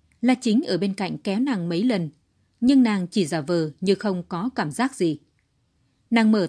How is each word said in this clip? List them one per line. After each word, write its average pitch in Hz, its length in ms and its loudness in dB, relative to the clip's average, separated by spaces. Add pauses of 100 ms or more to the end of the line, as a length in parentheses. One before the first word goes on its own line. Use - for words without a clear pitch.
(220)
La 247 200 2
Chính 233 220 2
ở 185 140 -2
bên 190 160 -2
cạnh 170 240 -6
kéo 202 220 -4
nàng 220 300 -2
mấy 175 140 -2
lần, 196 260 -2 (500)
nhưng 262 240 6
nàng 202 240 0
chỉ 185 180 0
giả 156 160 -2
vờ 160 300 0 (100)
như 190 140 4
không 190 280 -4
có 196 320 -6
cảm 165 160 -4
giác 247 240 -4
gì. 165 240 -2 (920)
Nàng 226 220 4
mở 202 180 2